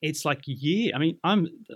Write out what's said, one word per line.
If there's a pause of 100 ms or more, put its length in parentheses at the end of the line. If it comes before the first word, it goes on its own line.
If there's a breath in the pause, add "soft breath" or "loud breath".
it's
like
year.
I
mean,
I'm, (280)